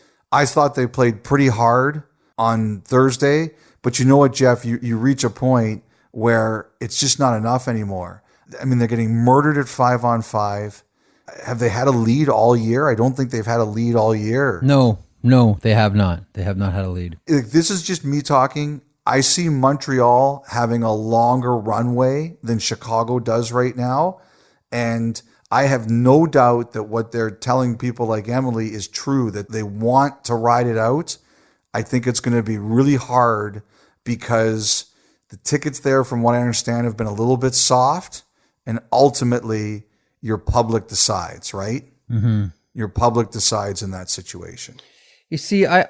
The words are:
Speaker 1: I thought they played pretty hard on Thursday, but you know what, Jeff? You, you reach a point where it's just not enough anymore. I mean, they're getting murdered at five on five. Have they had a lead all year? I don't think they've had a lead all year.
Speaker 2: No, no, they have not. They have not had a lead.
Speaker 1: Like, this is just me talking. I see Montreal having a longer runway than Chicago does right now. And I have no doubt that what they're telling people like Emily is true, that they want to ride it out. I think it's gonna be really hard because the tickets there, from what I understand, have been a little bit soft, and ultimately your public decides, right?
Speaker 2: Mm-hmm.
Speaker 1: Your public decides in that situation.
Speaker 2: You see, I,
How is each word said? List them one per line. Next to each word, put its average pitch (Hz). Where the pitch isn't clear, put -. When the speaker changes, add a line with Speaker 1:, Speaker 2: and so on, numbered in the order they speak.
Speaker 1:
I 139
thought 143
they 127
played 120
pretty 139
hard 123
on 110
Thursday, 139
but 120
you 123
know 135
what, 135
Jeff? 123
You, 117
you 117
reach 131
a 120
point 113
where 110
it's 120
just 143
not 127
enough 117
anymore. 98
I 135
mean, 127
they're 117
getting 113
murdered 135
at 135
five 123
on 120
five. 104
Have 117
they 117
had 123
a 139
lead 123
all 113
year? 120
I 120
don't 123
think 127
they've 110
had 117
a 110
lead 117
all 110
year. 110
Speaker 2:
No, 131
no, 120
they 113
have 107
not. 92
They 95
have 95
not 98
had 95
a 92
lead. 90
Speaker 1:
Like, 139
this 160
is 185
just 180
me 143
talking. 143
I 127
see 170
Montreal 135
having 117
a 110
longer 120
runway 123
than 113
Chicago 113
does 117
right 127
now. 135
And 117
I 127
have 127
no 127
doubt 123
that 110
what 113
they're 113
telling 123
people 123
like 110
Emily 120
is 101
true, 135
that 101
they 110
want 120
to 120
ride 120
it 117
out. 131
I 110
think 123
it's 120
gonna 120
be 107
really 120
hard 110
because 113
the -
tickets -
there, 135
from 123
what 117
I 120
understand, 120
have 110
been 110
a 104
little 117
bit 127
soft, 135
and 113
ultimately 113
your 110
public 113
decides, 92
right? 110
Speaker 2:
Mm-hmm. 110
Speaker 1:
Your 113
public 117
decides 101
in 98
that 92
situation. -
Speaker 2:
You 160
see, 196
I, 180